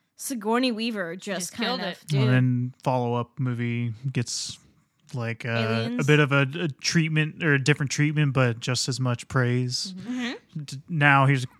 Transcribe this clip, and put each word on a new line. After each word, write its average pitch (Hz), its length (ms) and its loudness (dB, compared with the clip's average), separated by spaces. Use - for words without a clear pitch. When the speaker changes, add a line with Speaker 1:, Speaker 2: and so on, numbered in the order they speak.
Speaker 1:
Sigourney 233 560 0
Weaver 208 420 -4
just 190 240 -6
Speaker 2:
Just 175 160 -8
killed 233 240 -2
Speaker 1:
kind 196 140 -6
of - 80 -16
Speaker 2:
it. - 60 -20
Speaker 1:
did. 147 140 0
Speaker 3:
And 123 80 4
then 127 440 2
follow-up 120 560 -2
movie 120 540 -4
gets, - 460 -6
like, 117 320 -8
uh, 123 40 -4
a 117 40 -2
Speaker 1:
Aliens? 143 240 -4
Speaker 3:
bit 147 120 6
of 143 140 2
a, 139 80 4
a 175 80 -2
treatment 156 760 0
or 156 100 4
a 139 100 2
different 143 300 2
treatment, 147 400 2
but 120 260 2
just 123 300 -2
as 123 100 -4
much 127 300 -2
praise. 123 680 0
Speaker 2:
Mm-hmm. 233 240 -6
Speaker 1:
Mm-hmm. 247 420 -8
Speaker 3:
D-, 139 260 -12
now 143 380 6
here's, 131 180 4